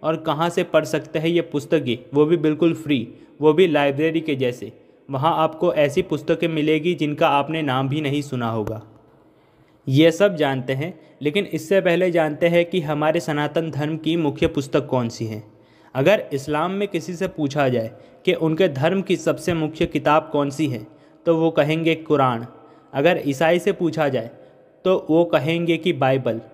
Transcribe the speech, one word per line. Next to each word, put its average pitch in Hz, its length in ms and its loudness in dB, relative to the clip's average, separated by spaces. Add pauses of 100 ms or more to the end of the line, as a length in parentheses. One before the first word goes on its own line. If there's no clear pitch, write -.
और 160 140 0
कहाँ 160 320 0
से 175 160 0
पढ़ 156 200 2
सकते 156 340 -4
हैं 156 100 0
ये 170 120 2
पुस्तकें, 143 580 -2 (160)
वो 147 100 6
भी 165 120 2
बिल्कुल 156 380 2
फ्री, 143 340 -2 (320)
वो 151 120 6
भी 180 140 4
लाइब्रेरी 147 540 0
के 160 140 -4
जैसे। 120 380 -4 (380)
वहाँ 143 280 0
आपको 160 360 0
ऐसी 147 280 2
पुस्तकें 165 460 -2
मिलेगी 156 460 0
जिनका 151 340 0
आपने 143 340 0
नाम 135 260 0
भी 147 120 -2
नहीं 143 220 -2
सुना 123 280 -4
होगा। 107 320 -4 (1040)
ये 147 240 6
सब 190 260 2
जानते 135 360 -2
हैं, 147 260 -6 (240)
लेकिन 151 220 0
इससे 170 360 0
पहले 180 300 2
जानते 160 380 2
हैं 170 160 4
कि 175 160 -2
हमारे 156 400 0
सनातन 151 500 -2
धर्म 151 260 -4
की 160 200 -2
मुख्य 151 300 0
पुस्तक 143 400 -2
कौन 123 220 -2
सी 117 160 -8
है। 107 180 -8 (520)
अगर 156 380 2
इस्लाम 147 380 -2
में 202 180 -4
किसी 170 260 -6
से 185 140 -4
पूछा 143 400 0
जाए 113 220 -2 (340)
कि 185 100 4
उनके 160 340 0
धर्म 160 340 0
की 185 140 -2
सबसे 165 380 -2
मुख्य 160 320 -2
किताब 156 460 0
कौन 143 180 0
सी 147 160 -4
है, 120 200 -6 (400)
तो 165 100 4
वो 160 140 2
कहेंगे 160 440 2
कुरान। 135 520 0 (480)
अगर 156 320 2
ईसाई 160 320 2
से 185 140 0
पूछा 160 360 -2
जाए 123 220 -4 (540)
तो 185 260 2
वो 165 140 6
कहेंगे 165 520 0
कि 170 160 -2
बाइबल। 131 480 0 (140)